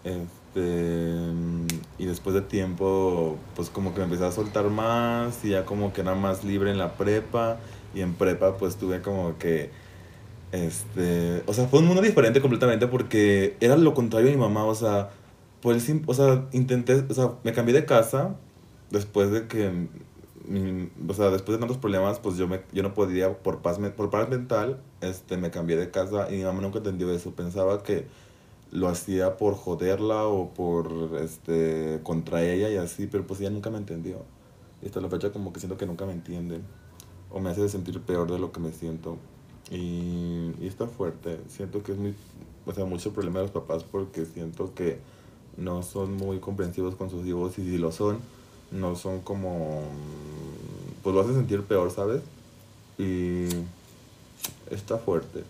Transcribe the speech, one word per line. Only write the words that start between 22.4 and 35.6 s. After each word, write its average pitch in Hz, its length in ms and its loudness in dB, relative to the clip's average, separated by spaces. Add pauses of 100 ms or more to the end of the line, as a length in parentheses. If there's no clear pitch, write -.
me, 92 140 -4 (120)
yo 95 100 0
no 98 100 -2
podía, 95 480 2
por 82 200 -2
paz 87 180 0
me-, 101 120 -2
por 101 180 -2
paz 107 200 2
mental, 123 520 -2 (200)
este, 92 360 -6
me 87 140 -2
cambié 85 260 0
de 90 140 -2
casa 95 380 0
y 98 80 -4
mi 95 60 -2
mamá 92 180 -2
nunca 98 180 -4
entendió 92 340 -2
eso. 87 180 -4
Pensaba 92 520 0
que 87 240 -2 (640)
lo 90 180 0
hacía 92 480 0
por 104 180 2
joderla 98 680 0
o 95 280 0
por, 82 680 -2
este, 80 800 0
contra 82 400 -2
ella 92 280 2
y 101 60 0
así, 90 300 -4
pero 98 180 -2
pues 98 140 -10
ella 101 120 -4
nunca 104 180 -6
me 110 80 -6
entendió. 90 480 -8 (560)
Y - 60 -10
hasta 101 120 -6
la 92 100 -4
fecha 92 220 -2
como 98 220 -8
que 92 60 -12
siento 95 180 -8